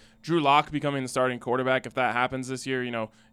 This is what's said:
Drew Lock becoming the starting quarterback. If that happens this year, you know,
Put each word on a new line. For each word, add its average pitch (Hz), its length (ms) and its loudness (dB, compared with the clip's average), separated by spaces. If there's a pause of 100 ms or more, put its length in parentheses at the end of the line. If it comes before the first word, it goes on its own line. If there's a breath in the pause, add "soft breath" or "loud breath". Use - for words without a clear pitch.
(220 soft breath)
Drew 165 200 0
Lock 143 280 6
becoming 143 340 -2
the 127 40 -6
starting 127 320 0
quarterback. 127 460 0
If 117 80 -12
that 123 200 0
happens 127 360 -2
this 131 180 -8
year, 131 160 -2
you 123 80 -6
know, 113 180 -4 (240 soft breath)